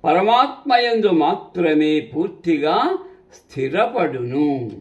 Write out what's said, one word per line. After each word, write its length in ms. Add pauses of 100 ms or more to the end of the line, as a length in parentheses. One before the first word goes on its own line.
పరమాత్మ 680
యందు 360
మాత్రమే 880
పూర్తిగా 960 (360)
స్థిరపడును. 1500